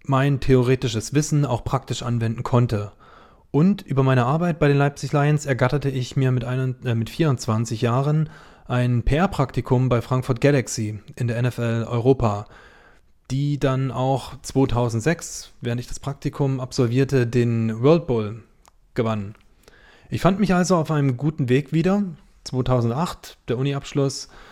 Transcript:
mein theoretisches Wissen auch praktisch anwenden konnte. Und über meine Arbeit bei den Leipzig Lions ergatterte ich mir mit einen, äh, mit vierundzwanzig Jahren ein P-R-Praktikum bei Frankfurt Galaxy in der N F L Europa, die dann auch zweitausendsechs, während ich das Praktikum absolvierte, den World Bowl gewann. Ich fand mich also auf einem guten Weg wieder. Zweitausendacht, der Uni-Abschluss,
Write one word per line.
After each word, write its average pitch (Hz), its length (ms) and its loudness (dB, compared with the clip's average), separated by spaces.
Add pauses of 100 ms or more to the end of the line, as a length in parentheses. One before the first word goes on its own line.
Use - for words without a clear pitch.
mein 139 340 2
theoretisches 127 760 2
Wissen 147 320 2
auch 120 180 -2
praktisch - 380 -4
anwenden 117 400 -2
konnte. 117 500 0 (580)
Und 185 300 2
über 135 220 0
meine 131 240 2
Arbeit 160 320 0
bei 147 100 4
den 143 80 4
Leipzig 143 380 0
Lions 147 320 2
ergatterte 131 420 0
ich 131 260 -4
mir 131 160 2
mit 127 140 0
einen, 127 400 -4
äh, 120 100 -2
mit 113 140 -2
vierundzwanzig 117 720 -2
Jahren 139 480 0 (380)
ein 123 360 0
P-R-Praktikum 131 880 2
bei 120 100 2
Frankfurt 127 400 -2
Galaxy 113 600 0 (160)
in 123 100 -2
der 113 100 -2
N 120 80 0
F 123 140 -2
L 117 260 -2
Europa, 117 600 0 (840)
die 143 280 -2
dann 131 320 0
auch 131 500 -4
zweitausendsechs, 120 1120 -2 (100)
während 120 200 -4
ich 123 80 -10
das - 120 -10
Praktikum 139 600 -4
absolvierte, 131 640 0
den 117 560 0
World 165 240 4
Bowl 110 360 -4 (520)
gewann. 107 400 -2 (720)
Ich 123 140 -6
fand 190 180 4
mich 190 140 4
also 180 220 4
auf 156 140 0
einem 139 280 2
guten 143 320 -2
Weg 143 220 2
wieder. 185 320 2 (400)
Zweitausendacht, 127 920 -2 (120)
der 120 100 -2
Uni-Abschluss, 139 720 -4 (240)